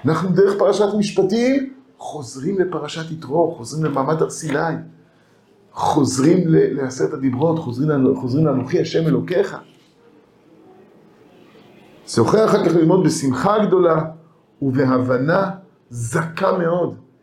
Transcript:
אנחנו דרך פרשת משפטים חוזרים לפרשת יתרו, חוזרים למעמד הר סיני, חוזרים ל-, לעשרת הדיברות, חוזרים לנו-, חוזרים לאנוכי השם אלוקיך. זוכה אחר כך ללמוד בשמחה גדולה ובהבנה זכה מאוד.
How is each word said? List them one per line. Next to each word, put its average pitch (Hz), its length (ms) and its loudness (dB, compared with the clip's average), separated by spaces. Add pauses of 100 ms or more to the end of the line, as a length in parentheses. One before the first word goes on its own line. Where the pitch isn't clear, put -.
אנחנו 160 260 0
דרך 196 280 4
פרשת 208 300 2 (100)
משפטים 240 720 0 (260)
חוזרים 143 600 -8
לפרשת 165 520 -4
יתרו, 156 460 -2
חוזרים 143 280 -6
למעמד 143 380 -2
הר - 80 -2
סיני, 151 460 -4 (960)
חוזרים 151 760 2
ל-, 143 340 2
לעשרת 143 300 -4
הדיברות, 139 460 -2
חוזרים 127 300 -4
לנו-, 131 320 2
חוזרים 131 260 0
לאנוכי 135 340 0
השם 165 260 -2
אלוקיך. 156 500 0 (2500)
זוכה 196 380 4
אחר 196 240 2
כך 160 60 2
ללמוד 170 300 4
בשמחה 185 600 0
גדולה 170 380 2 (580)
ובהבנה 131 880 2 (400)
זכה 165 680 -4
מאוד. 170 360 -2 (280)